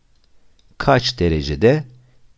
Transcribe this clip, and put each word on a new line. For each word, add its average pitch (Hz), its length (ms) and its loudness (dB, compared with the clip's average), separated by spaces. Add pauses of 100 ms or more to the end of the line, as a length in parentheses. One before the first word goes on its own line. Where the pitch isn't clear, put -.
(800)
kaç - 400 0
derecede 82 640 0 (540)